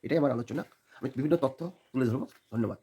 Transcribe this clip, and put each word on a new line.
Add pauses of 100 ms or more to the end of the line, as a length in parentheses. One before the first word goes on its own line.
এটাই
আমার
আলোচনা। (380)
আমি
বিভিন্ন
তথ্য (220)
তুলে
ধরবো। (260)
ধন্যবাদ।